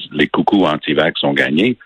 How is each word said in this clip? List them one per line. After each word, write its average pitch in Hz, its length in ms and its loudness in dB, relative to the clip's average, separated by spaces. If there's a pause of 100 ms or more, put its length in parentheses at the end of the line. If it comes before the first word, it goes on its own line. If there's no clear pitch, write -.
(120)
les 76 160 -2
coucous - 360 2
anti-vax 78 600 0
ont 73 80 0
gagné. 76 540 0